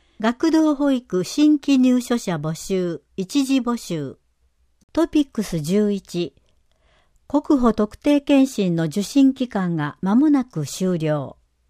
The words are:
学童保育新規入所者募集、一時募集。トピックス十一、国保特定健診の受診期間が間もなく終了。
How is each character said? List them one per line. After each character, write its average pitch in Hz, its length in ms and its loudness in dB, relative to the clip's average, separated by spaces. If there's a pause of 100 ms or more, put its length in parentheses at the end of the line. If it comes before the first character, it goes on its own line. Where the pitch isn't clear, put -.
(200)
学 240 320 0
童 311 240 2
保 285 160 0
育 208 320 -2
新 302 360 2
規 277 200 2
入 254 220 4
所 240 160 -4
者 175 200 -4
募 156 160 -6
集、 180 480 -6 (140)
一 254 300 -2
時 262 160 0
募 233 160 -4
集。 151 400 -8 (760)
ト 320 160 0
ピ 302 140 0
ッ - 100 -4
ク 208 120 -4
ス 170 160 -6
十 202 320 0
一、 175 420 -8 (960)
国 294 320 0
保 240 140 2
特 - 240 -2
定 294 240 2
健 269 260 4
診 185 280 -2
の 165 100 0
受 202 180 -4
診 269 320 4
期 254 120 -6
間 180 280 -4
が 147 260 -6
間 196 140 0
も 302 160 4
な 269 120 2
く 156 220 -6
終 185 320 -4
了。 151 400 -4 (320)